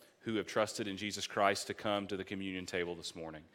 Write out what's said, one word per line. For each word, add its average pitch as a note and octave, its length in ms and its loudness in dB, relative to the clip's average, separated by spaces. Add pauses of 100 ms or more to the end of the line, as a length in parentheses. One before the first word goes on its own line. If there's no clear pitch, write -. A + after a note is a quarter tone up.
(220)
who A2+ 140 0
have G2 120 2
trusted G#2+ 400 2
in G2 80 -4
Jesus G2 320 -4
Christ G2+ 400 4
to G#2 60 -2
come G2+ 340 0
to G2+ 100 -2
the F#2+ 60 -2
communion F#2+ 420 -4
table F2 300 0
this E2 200 -8
morning. D#2+ 260 -8 (140)